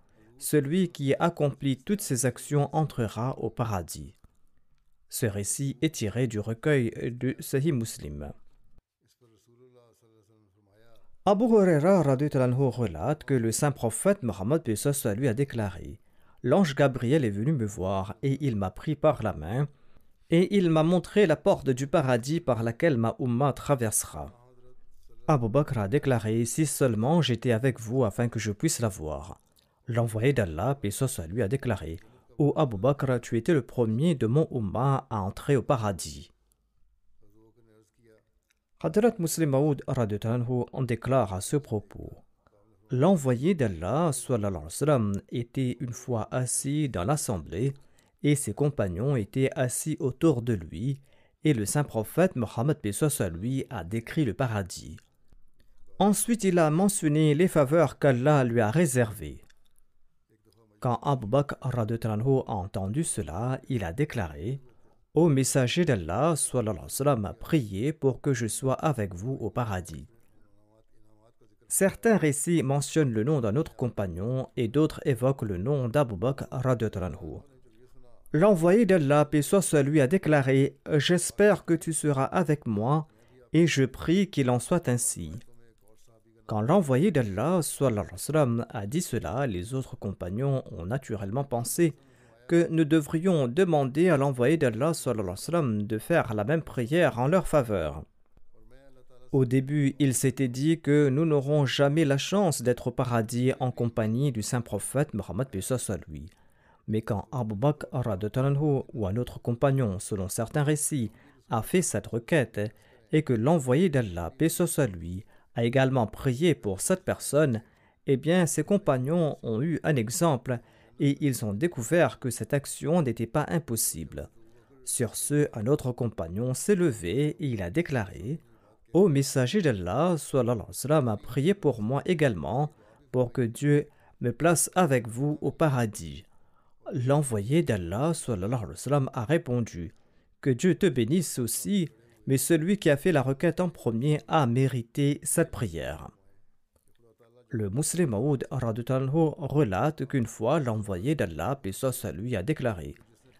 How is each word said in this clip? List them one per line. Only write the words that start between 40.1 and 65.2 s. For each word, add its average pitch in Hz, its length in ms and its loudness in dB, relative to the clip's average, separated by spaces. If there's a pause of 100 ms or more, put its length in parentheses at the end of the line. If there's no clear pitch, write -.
anhu 123 300 -2
en 139 100 -4
déclare 120 500 0
à 92 80 -6
ce - 160 -4
propos : - 560 -6 (760)
L'envoyé 139 640 2
d'Allah, 117 580 0
sallallahu 110 360 -2
alayhi 85 160 -6
wa 78 60 -14
sallam, 113 600 0
était 123 480 -4
une 120 140 -8
fois 113 400 -4
assis 139 560 -2
dans 90 160 -4
l'assemblée 113 680 -2 (520)
et 143 100 6
ses 107 180 -4
compagnons 120 600 0
étaient 131 400 0
assis 139 460 -4
autour 135 420 2
de 120 120 0
lui, 87 460 -6 (440)
et 151 100 4
le 107 100 0
saint 147 200 -2
prophète - 500 0
Mohammed, 120 440 -2
paix 104 120 -4
soit 151 200 0
sur 101 200 -2
lui, 120 400 -4
a 95 140 -8
décrit 113 400 -4
le 101 100 -2
paradis. 104 640 -6 (1040)
Ensuite, 208 420 2
il 180 160 4
a 160 120 6
mentionné 156 640 4
les 180 100 4
faveurs 151 540 2
qu'Allah 139 420 4
lui 117 180 2
a 107 120 2
réservées. 120 680 0 (1400)
Quand 120 220 0
Abu 135 240 -2
Bakr 139 360 0
radhiyallahu 113 580 -2
anhu 131 260 2
a 123 60 -6
entendu 101 520 -4
cela, 92 540 -4 (120)
il 117 140 -2
a 82 100 -6
déclaré : « 107 680 -4 (540)
Ô 160 160 6